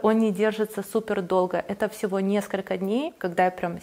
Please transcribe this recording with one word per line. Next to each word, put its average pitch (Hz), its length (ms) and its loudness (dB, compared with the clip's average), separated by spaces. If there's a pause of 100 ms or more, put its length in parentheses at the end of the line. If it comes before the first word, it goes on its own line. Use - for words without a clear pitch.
он 220 160 6
не 220 120 4
держится 214 520 0
супер 208 400 -2
долго. 180 440 2
Это 202 220 -2
всего 196 300 -2
несколько 196 580 0
дней. 226 400 -2
Когда 180 280 2
я 180 60 2
прям 175 320 -6